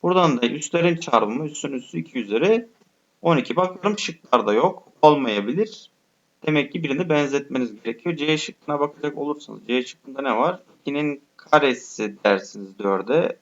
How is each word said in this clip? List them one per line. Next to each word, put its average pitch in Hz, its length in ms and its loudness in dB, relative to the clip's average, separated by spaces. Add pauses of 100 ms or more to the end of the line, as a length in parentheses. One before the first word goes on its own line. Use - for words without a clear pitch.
Buradan 175 380 4
da 120 60 2
üstlerin 170 480 0
çarpımı, 120 500 0
üstün 147 260 -8
üssü 127 280 -8
iki - 200 -8
üzeri 151 480 0 (540)
on 165 160 4
iki. - 180 -2
Bakıyorum 185 440 -2
şıklarda - 540 -2
yok. 160 300 2 (180)
Olmayabilir. 139 880 2 (580)
Demek 147 240 0
ki 165 120 -6
birini 151 260 -2
benzetmeniz 135 760 -2
gerekiyor. 160 320 -4
C 151 220 0
şıkkına - 420 -6
bakacak 143 380 -4
olursanız 147 500 -8
C 127 160 0
şıkkında 135 380 -14
ne 127 160 0
var? 170 220 0 (220)
İkinin 143 400 -4 (160)
karesi 123 840 0
dersiniz 98 560 0
dörde. 101 640 0